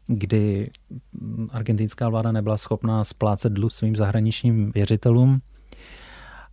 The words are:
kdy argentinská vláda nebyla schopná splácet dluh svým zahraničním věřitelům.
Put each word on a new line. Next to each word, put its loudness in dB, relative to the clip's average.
kdy 0
argentinská -2
vláda -2
nebyla -2
schopná -2
splácet -2
dluh 0
svým -2
zahraničním 0
věřitelům. 4